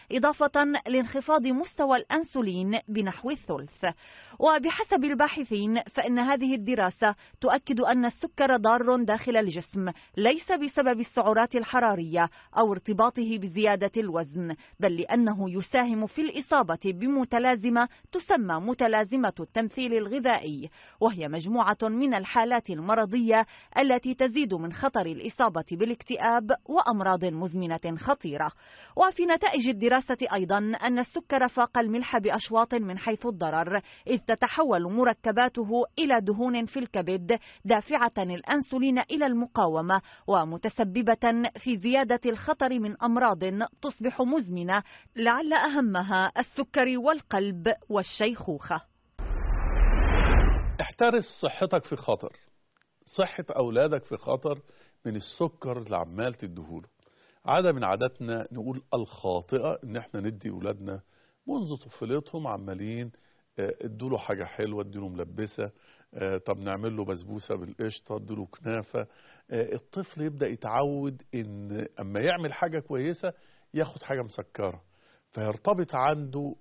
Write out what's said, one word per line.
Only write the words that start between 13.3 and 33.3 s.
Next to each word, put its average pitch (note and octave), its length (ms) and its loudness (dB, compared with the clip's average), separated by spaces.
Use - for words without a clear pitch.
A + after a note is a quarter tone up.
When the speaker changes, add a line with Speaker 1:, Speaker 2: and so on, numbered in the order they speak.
Speaker 1:
بزيادة G3 600 2
الوزن، E3 580 -4
بل F3+ 180 2
لأنه G3+ 540 2
يساهم A3 540 0
في - 160 -6
الإصابة C4+ 640 0
بمتلازمة A#3+ 1040 2
تسمى - 180 -6
متلازمة A3 840 2
التمثيل A3+ 540 -2
الغذائي، G#3+ 760 0
وهي F#3+ 260 0
مجموعة G3 560 0
من A#3+ 300 0
الحالات A3+ 560 2
المرضية A3 760 2
التي B3+ 360 2
تزيد B3+ 400 0
من E3 200 -4
خطر B3 320 0
الإصابة E3 680 -2
بالاكتئاب A3+ 800 0
وأمراض F#3+ 600 2
مزمنة E3 720 -4
خطيرة. D#3 540 -2
وفي F#4 300 4
نتائج E4 420 2
الدراسة A#3+ 500 2
أيضاً F#3+ 240 0
أن A3+ 420 0
السكر C4 480 0
فاق A#3+ 300 0
الملح A#3 400 0
بأشواط A3 560 2
من G3 240 -2
حيث A3 280 -4
الضرر، F3 560 -2